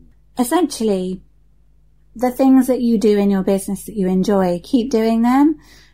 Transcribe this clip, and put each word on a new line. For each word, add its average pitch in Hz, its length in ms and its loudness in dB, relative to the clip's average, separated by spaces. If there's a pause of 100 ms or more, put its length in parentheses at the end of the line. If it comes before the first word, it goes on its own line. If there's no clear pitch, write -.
(380)
Essentially, 220 840 -2 (920)
the 247 160 -2
things 262 340 4
that 254 160 -2
you 233 160 0
do 208 180 2
in 202 140 2
your 190 140 0
business 196 400 -4
that 196 100 -16
you 190 140 -2
enjoy, 185 560 0
keep 254 260 -2
doing 226 320 0
them. 277 340 2 (380)